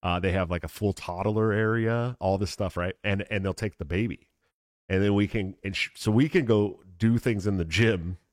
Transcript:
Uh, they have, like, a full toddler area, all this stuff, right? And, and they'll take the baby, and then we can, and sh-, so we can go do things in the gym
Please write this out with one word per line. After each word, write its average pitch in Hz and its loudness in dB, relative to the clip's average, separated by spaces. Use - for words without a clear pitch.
Uh, 90 -2
they 90 0
have, 90 0
like, 87 -4
a 87 -8
full 101 -2
toddler 107 -2
area, 113 0
all 95 0
this 101 -2
stuff, - -4
right? 90 -4
And, 101 0
and 101 -2
they'll 95 0
take - -6
the 87 -8
baby, 90 -4
and 95 2
then 101 4
we 101 4
can, 98 -4
and 98 -6
sh-, - -4
so - -2
we 123 4
can 160 2
go 104 2
do 113 4
things 104 -2
in 101 0
the 90 0
gym 90 0